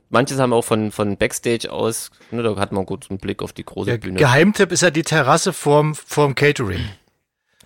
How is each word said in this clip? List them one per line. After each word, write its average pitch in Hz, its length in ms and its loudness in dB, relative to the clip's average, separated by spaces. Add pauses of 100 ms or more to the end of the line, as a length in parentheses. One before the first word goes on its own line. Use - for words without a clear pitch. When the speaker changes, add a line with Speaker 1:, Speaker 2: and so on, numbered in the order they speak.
Speaker 1:
manches 135 300 0
haben 123 160 2
auch 117 100 2
von, 107 260 0
von 104 280 -4
Backstage - 520 -2
aus, 110 400 -4 (200)
ne, 117 120 -6
da 107 140 0
hat 98 160 -4
man 95 140 -4
gut - 240 -10
einen 95 80 -8
Blick 98 240 -8
auf 92 100 -8
die - 120 -14
große 98 260 -6
Speaker 2:
Der 117 80 -2
Speaker 1:
Bühne. 92 200 -6
Speaker 2:
Geheimtipp 170 540 4
ist 175 80 0
ja 180 100 4
die 156 120 -2
Terrasse 156 500 2
vorm, 147 420 2
vorm 147 400 0
Catering. 107 500 0 (800)